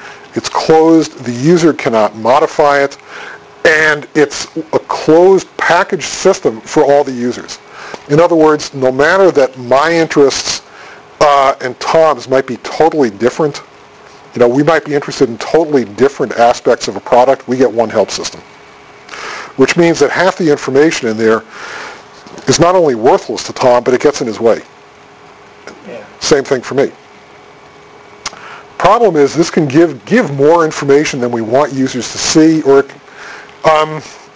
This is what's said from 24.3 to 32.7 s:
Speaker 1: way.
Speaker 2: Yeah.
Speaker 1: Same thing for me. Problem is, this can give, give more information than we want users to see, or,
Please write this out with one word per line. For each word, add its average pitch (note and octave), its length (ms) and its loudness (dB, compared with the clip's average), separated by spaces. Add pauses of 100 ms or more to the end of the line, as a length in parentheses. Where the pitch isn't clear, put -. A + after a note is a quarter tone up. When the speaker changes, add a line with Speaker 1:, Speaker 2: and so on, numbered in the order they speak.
Speaker 1:
way. G#2 200 2 (1300)
Speaker 2:
Yeah. A#2 180 -18 (140)
Speaker 1:
Same C#3+ 240 0
thing B2 180 -4
for - 120 -12
me. B2+ 180 0 (1900)
Problem G3+ 380 2
is, C#3+ 180 2
this E3 160 0
can D#3+ 180 0
give, C#3 380 0
give F3+ 300 -2
more D#3 300 4
information D3 560 0
than A#2+ 100 -2
we A#2 100 -4
want B2 300 0
users C3 400 -4
to - 60 -12
see, D#3+ 460 2
or, C#3 220 4 (800)